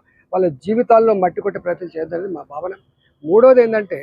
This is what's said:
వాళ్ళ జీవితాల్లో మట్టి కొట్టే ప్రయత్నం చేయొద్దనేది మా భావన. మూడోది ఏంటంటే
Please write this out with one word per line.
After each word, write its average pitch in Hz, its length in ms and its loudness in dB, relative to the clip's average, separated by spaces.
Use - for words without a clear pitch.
వాళ్ళ 185 120 -2
జీవితాల్లో 226 580 2
మట్టి 185 220 -4
కొట్టే 196 220 -6
ప్రయత్నం 175 280 -8
చేయొద్దనేది 165 400 -10
మా 147 80 -12
భావన. 170 220 -10
మూడోది 240 400 6
ఏంటంటే 214 400 -4